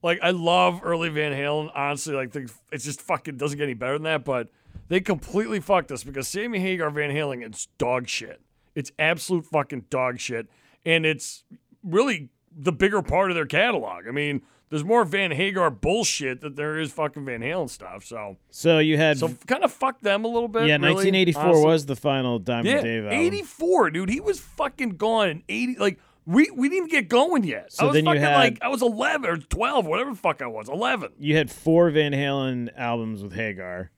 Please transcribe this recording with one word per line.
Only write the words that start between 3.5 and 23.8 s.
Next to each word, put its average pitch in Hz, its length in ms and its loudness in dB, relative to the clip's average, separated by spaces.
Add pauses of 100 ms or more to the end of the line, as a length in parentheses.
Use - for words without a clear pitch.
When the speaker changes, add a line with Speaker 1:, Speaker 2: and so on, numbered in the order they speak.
Speaker 1:
get 147 60 -2
any 135 100 -4
better 123 200 -4
than 156 100 -4
that. 156 200 -2
But 127 240 -2 (400)
they 180 120 2
completely 208 580 -2
fucked 180 320 0
us 131 140 -10
because 135 240 -8
Sammy 214 320 -4
Hagar 180 300 -2
Van 147 200 -4
Halen 139 320 -4 (100)
is - 140 -12 (120)
dog 123 300 0
shit. - 320 -10 (360)
It's 143 240 -8
absolute 160 460 -2
fucking 139 440 -4
dog 127 300 -2
shit. 117 260 -8 (380)
And 165 220 2
it's - 360 -4 (400)
really 190 460 0 (280)
the 151 160 -2
bigger 190 300 2
part 185 280 0
of 180 40 -2
their 160 120 -2
catalog. 131 600 0
I 117 60 -10
mean, 143 300 -2 (260)
there's 151 160 -4
more 226 200 4
Van 185 280 -2
Hagar 185 380 0
bullshit 139 720 -2
than 147 120 -10
there 151 240 -6
is 156 140 -4
fucking 147 320 -4
Van 120 160 -8
Halen 147 300 -4
stuff. 95 340 -16
So, 104 320 -12 (140)
Speaker 2:
So 160 280 4
you 156 200 4
had 151 200 4
Speaker 1:
so 160 160 -2 (140)
kinda 320 180 0
fuck 269 360 -2
them 202 220 0
a 226 40 -2
little 233 180 -2
bit, 226 220 0
Speaker 2:
Yeah, 151 80 4
Speaker 1:
really, 147 180 4
Speaker 2:
nineteen 190 220 2
eighty-four 170 260 4
Speaker 1:
honestly. 160 220 6
Speaker 2:
was 156 220 4
the 139 100 -4
final 131 420 0
Diamond 117 300 -2
Speaker 1:
Yeah, 277 140 2
Speaker 2:
Dave 113 240 -2
album. 233 120 -2
Speaker 1:
eighty-four, 339 720 2